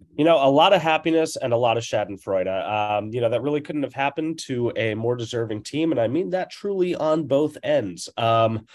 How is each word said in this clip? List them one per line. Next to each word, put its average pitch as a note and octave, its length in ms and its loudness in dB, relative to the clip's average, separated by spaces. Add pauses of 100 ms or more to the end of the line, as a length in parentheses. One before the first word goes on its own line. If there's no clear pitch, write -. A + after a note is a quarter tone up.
(160)
You D3 80 2
know, E3 120 6
a C#3 120 2
lot D#3 240 6
of F#3 80 6
happiness D#3+ 540 0
and B2 180 -2
a A#2 40 4
lot A#2 200 2
of A2+ 60 -2
schadenfreude. G2 640 -2
Um, G#2 680 -2
you B2 80 -4
know, A#2 80 2
that A2+ 140 0
really D3 180 -2
couldn't D3 220 -6
have B2 120 -6
happened D#3 520 -4
to A#2+ 300 -2
a A2 180 -2
more A2+ 220 -2
deserving A2+ 480 -6
team. D#3+ 260 -2
And B2+ 100 0
I A2+ 60 2
mean E3+ 240 -2
that F3+ 200 -4
truly F#3 440 -2
on D#3 320 0
both C#3+ 380 0
ends. A2+ 520 -2
Um, A2+ 580 2